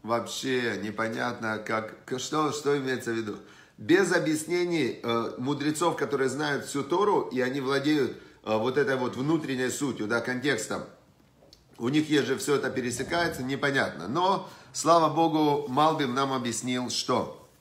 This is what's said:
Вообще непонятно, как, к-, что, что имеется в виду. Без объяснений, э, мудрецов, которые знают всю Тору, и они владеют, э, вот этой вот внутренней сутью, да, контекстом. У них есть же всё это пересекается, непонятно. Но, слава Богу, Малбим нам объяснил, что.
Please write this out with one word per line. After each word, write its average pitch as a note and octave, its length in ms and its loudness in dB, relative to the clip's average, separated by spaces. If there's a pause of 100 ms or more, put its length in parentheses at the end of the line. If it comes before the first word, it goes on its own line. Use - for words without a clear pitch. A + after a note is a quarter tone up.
Вообще A#2 800 -2
непонятно, A2+ 720 -4
как, A2 480 -6
к-, B2+ 140 -4
что, D3+ 320 0
что C#3+ 260 0
имеется C3 320 -2
в A2+ 60 -2
виду. A2 220 -4 (400)
Без E3+ 360 4
объяснений, D#3+ 880 0
э, A#2 340 0
мудрецов, D3 600 0
которые C3+ 320 0
знают C#3 340 -2
всю - 180 -4
Тору, F3 420 2
и B2+ 180 -2
они B2+ 180 0
владеют, C#3 520 2 (340)
э, G#2+ 100 0
вот B2 220 0
этой C3+ 180 2
вот A#2+ 220 -2
внутренней C3 520 0
сутью, A2 380 -4
да, A2+ 140 0
контекстом. B2+ 600 -2 (920)
У A#2 120 -2
них D3+ 200 2
есть C#3 160 4
же B2 120 0
всё C#3+ 180 0
это C3+ 140 0
пересекается, C3+ 720 -2
непонятно. C3 640 -2
Но, E3+ 400 2 (240)
слава D#3+ 420 6
Богу, D3+ 540 4
Малбим C#3+ 460 2
нам C3+ 180 0
объяснил, B2 580 -2
что. - 560 -2 (160)